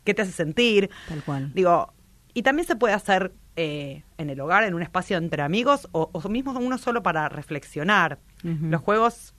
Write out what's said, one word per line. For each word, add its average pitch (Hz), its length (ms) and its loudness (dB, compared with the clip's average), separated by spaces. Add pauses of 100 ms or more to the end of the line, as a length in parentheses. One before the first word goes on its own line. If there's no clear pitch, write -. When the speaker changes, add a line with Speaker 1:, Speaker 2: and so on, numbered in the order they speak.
Speaker 1:
qué 202 100 2
te 214 80 -2
hace 190 100 -4
sentir? 202 560 2 (200)
Speaker 2:
Tal 156 160 -8
cual. 139 280 -4
Speaker 1:
Digo, 175 400 2 (400)
y 240 100 -4
también 302 260 2
se 339 80 2
puede 208 180 2
hacer, 185 380 0 (240)
eh, 147 480 -6 (140)
en 151 120 -4
el 135 100 -6
hogar, 175 220 2
en 196 120 0
un 170 80 -2
espacio 180 340 -2
entre 160 260 -2
amigos, 233 480 0
o, 160 220 -2
o 170 160 -6
mismo 262 240 -4
uno 254 260 -2
solo 240 240 -2
para 156 260 0
reflexionar. 151 920 -2 (240)
Speaker 2:
Ujú. 165 220 -4
Speaker 1:
Los 160 160 0
juegos, 226 560 0